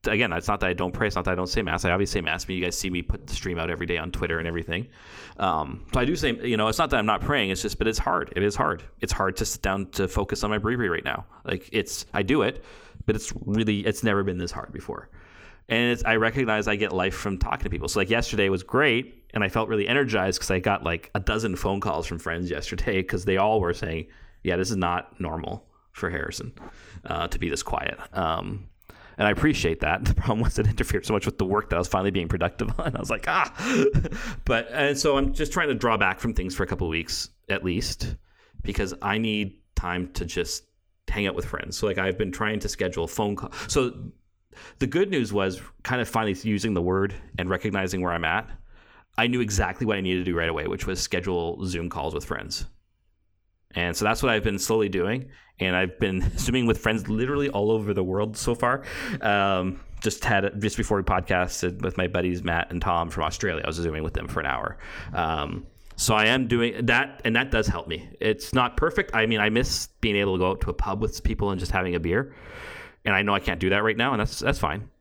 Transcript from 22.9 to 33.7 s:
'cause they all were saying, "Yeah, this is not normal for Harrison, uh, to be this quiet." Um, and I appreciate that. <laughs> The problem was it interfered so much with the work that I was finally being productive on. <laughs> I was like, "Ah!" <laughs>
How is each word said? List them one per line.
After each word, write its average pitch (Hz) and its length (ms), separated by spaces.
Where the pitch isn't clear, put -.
'cause 92 220
they 95 120
all 107 240
were 85 140
saying, 80 320
"Yeah, 87 120
this 92 140
is 104 60
not 87 440
normal 80 460
for - 200
Harrison, - 420
uh, 80 200
to - 140
be 87 80
this 69 160
quiet." - 340
Um, 92 520
and 104 80
I 104 60
appreciate 101 480
that. 82 240
<laughs> - 0
The - 100
problem 110 260
was - 200
it 107 80
interfered 107 360
so - 100
much 101 120
with - 120
the 98 80
work 104 240
that 85 60
I - 40
was 87 80
finally 98 240
being 87 160
productive - 400
on. 165 160
<laughs> - 0
I 123 60
was 127 100
like, 110 160
"Ah!" 165 320
<laughs> - 840